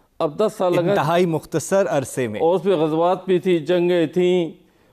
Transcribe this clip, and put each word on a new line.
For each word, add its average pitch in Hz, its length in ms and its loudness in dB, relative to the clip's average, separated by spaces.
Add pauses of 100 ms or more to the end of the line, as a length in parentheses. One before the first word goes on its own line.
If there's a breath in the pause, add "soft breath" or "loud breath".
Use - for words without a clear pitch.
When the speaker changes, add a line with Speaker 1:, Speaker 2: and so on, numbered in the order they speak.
(220 soft breath)
Speaker 1:
अब 156 200 -4
दस 214 160 -2
साल 180 160 0
लगा 175 180 0
Speaker 2:
इंतहाई 175 340 2
मुख्तसर 170 600 -2
अरसे 135 420 -4
में। 104 120 -6
Speaker 1:
और 165 160 2
उसमें 165 320 0
गज़वात 170 400 0
भी 185 120 2
थी, 180 200 0
जंगें 175 520 0
थीं, 180 420 0 (400 soft breath)